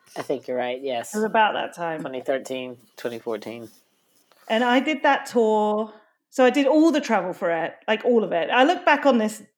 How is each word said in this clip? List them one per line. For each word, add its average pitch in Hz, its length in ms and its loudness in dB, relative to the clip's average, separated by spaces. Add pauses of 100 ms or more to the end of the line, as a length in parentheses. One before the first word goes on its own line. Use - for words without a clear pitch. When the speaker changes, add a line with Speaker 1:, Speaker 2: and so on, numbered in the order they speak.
(180)
Speaker 1:
I 139 60 -10
think 131 260 -6
you're 127 80 -4
right, 123 240 -6
yes. 127 340 -6
Speaker 2:
It 214 40 -2
was 214 40 0
about 214 300 2
that - 200 -6
time. 165 280 -8
Speaker 1:
Twenty 131 180 -10
thirteen, 127 560 -6 (220)
twenty 117 220 -8
fourteen. 113 500 -10 (800)
Speaker 2:
And 226 120 0
I 247 200 2
did 294 220 -4
that 277 220 2
tour. 214 680 0 (380)
So 254 120 2
I 254 60 6
did 277 160 2
all 311 260 6
the 277 100 0
travel 185 320 -2
for 170 180 -2
it, 165 240 -4 (140)
like, 220 160 0
all 240 180 4
of 175 80 -4
it. 165 180 0
I 247 140 4
look 349 220 2
back 285 200 4
on 262 120 6
this, 214 260 -2 (140)